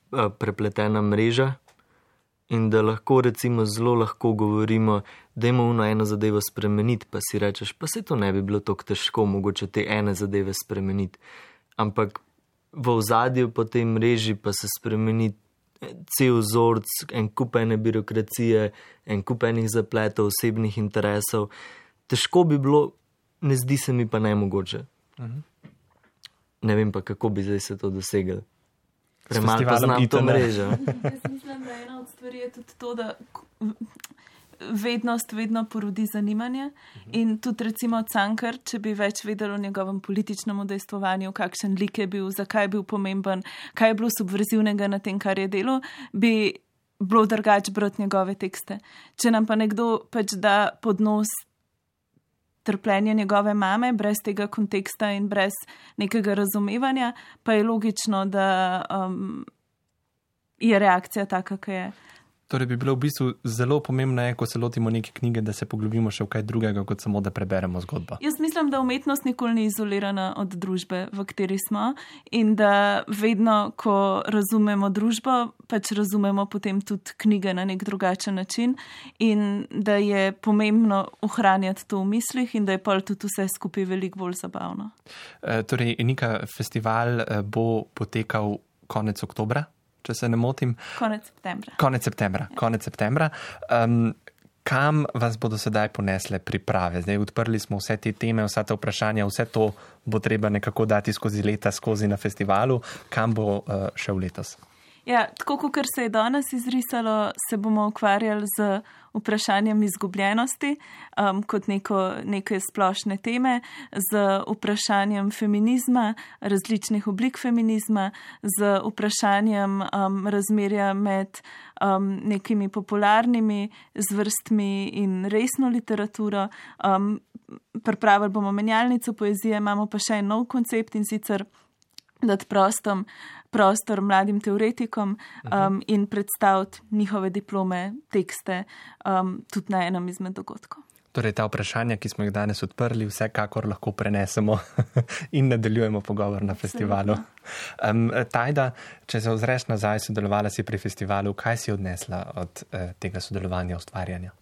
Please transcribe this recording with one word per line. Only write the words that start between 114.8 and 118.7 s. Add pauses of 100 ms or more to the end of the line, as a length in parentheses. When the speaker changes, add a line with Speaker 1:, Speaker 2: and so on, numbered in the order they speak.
Speaker 3:
feminizma, (240)
različnih
oblik
feminizma, (320)
z (120)